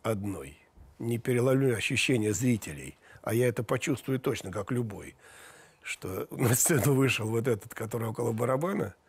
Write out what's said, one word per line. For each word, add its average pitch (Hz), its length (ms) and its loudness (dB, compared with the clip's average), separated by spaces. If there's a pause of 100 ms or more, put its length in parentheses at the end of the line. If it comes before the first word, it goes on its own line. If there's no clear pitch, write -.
одной, 98 560 -4 (400)
не 117 200 -2
переловлю 127 580 2
ощущения 113 560 0
зрителей, 107 680 -2 (240)
а 110 120 -2
я 120 140 4
это 117 140 -2
почувствую 131 560 -2
точно, 113 320 -2
как 104 220 -4
любой, 107 420 -4 (680)
что 92 460 -8
<laughs> - 20 -14
на 92 240 2
сцену 139 400 4
вышел 131 340 4
вот 113 180 0
этот, 117 280 -2
который 113 340 -6
около 117 240 -2
барабана 131 640 0 (140)